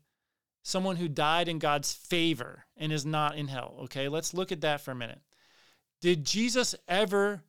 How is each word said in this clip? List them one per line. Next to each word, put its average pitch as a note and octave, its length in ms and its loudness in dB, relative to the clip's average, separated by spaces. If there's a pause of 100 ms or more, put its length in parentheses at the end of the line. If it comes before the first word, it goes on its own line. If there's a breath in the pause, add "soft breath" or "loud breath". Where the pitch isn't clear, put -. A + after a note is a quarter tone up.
(640)
someone F#3+ 340 0
who F3 120 -2
died D#3+ 400 4
in E3 100 -2
God's D3 360 2
favor E3 720 -2 (100)
and D#3 160 -2
is D3 140 -2
not D3+ 320 0
in D3 100 -4
hell. C3 360 -8
Okay, C#3 240 -4
let's D3 260 -4
look F#3 180 -2
at D#3+ 80 -6
that D3 220 0
for - 80 -10
a C3 40 -6
minute. A#2+ 280 -10 (800 soft breath)
Did F3 240 2
Jesus A#3 480 2 (120)
ever G3+ 600 2